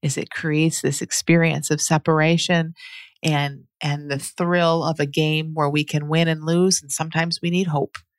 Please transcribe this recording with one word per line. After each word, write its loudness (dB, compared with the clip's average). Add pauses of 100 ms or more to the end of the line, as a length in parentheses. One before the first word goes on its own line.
is -2
it -6
creates 0
this -2
experience 2
of 0
separation 2 (480)
and, -2 (180)
and -4
the -2
thrill 0
of -2
a 0
game 0
where 0
we 0
can -2
win 2
and -2
lose. 2
And -12
sometimes -4
we -2
need 2
hope, -2 (220)